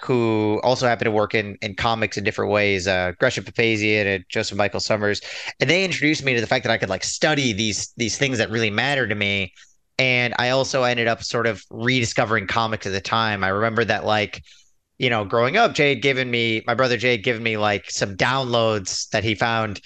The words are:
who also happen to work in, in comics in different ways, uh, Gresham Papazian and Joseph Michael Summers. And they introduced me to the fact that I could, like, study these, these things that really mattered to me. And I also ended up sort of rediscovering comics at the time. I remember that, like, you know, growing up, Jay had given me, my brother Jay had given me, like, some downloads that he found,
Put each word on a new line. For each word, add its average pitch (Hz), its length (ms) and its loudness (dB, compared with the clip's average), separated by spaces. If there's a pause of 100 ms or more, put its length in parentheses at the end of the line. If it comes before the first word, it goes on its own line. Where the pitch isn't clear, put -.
who 110 640 2
also 127 240 2
happen 117 180 0
to 117 60 2
work 107 240 0
in, 101 260 -2
in 104 140 -6
comics 113 420 -2
in 104 60 -4
different 104 280 -2
ways, 101 360 2
uh, 90 320 0
Gresham 123 240 0
Papazian 107 640 0
and 98 220 -2
Joseph 104 280 -4
Michael 101 220 0
Summers. 104 420 0 (380)
And 143 100 2
they 185 160 2
introduced 147 380 -2
me 135 100 0
to 117 80 2
the 107 60 -2
fact 127 160 2
that 113 80 0
I 113 60 2
could, 107 120 -2
like, 92 140 -4
study 143 500 0
these, 104 440 -4
these 117 200 -2
things 131 220 0
that 107 100 0
really 110 220 0
mattered 123 380 0
to 107 60 0
me. 101 380 -2 (460)
And 123 400 2
I 123 100 2
also 131 320 2
ended 120 260 2
up 113 160 -2
sort 117 220 -2
of 110 240 -2
rediscovering 113 760 0
comics 110 400 -2
at 95 60 -4
the 95 80 -2
time. 110 420 0
I 95 60 2
remember 110 360 2
that, 101 200 0
like, 107 360 0 (560)
you 123 140 0
know, 113 120 0
growing 117 320 2
up, 139 200 2
Jay 147 140 4
had 127 120 0
given 131 300 0
me, 113 340 0
my 120 80 0
brother 123 240 2
Jay 123 140 2
had 113 120 0
given 117 200 -2
me, 113 140 -2
like, 104 340 0
some 98 260 -4
downloads 120 920 0
that 110 140 0
he 110 120 0
found, 113 500 -2